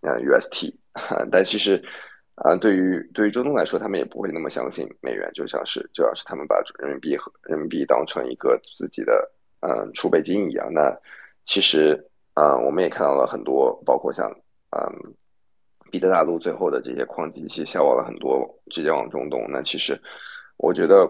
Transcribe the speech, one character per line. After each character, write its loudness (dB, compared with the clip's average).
呃 -2
，U 4
S 2
T， -8
<laughs> -4
但 6
其 -4
实， 2
呃， 2
对 4
于， 2
对 0
于 2
中 -2
东 -2
来 2
说， -4
他 -4
们 -2
也 -2
不 -12
会 -6
那 -8
么 -6
相 -6
信 -10
美 -6
元， -6
就 -8
像 -4
是， -8
就 0
像 2
是 -14
他 -10
们 -10
把 2
人 -6
民 -8
币 -2
和， -10
人 -4
民 -6
币 -4
当 2
成 -6
一 -6
个 2
自 -8
己 -8
的， 2
呃， -4
储 -4
备 4
金 -2
一 -6
样。 -6
那 2
其 0
实， 4
呃， 6
我 0
们 0
也 0
看 -6
到 2
了 2
很 -6
多， 2
包 4
括 -4
像， -4
嗯， -8
彼 -4
得 4
大 4
陆 -2
最 -4
后 -2
的 -2
这 -10
些 -4
矿 -8
机， -14
其 -14
实 -6
销 2
往 6
了 0
很 -12
多， 0
直 -8
接 0
往 0
中 -6
东。 -6
那 -6
其 -6
实 -4
我 2
觉 2
得 10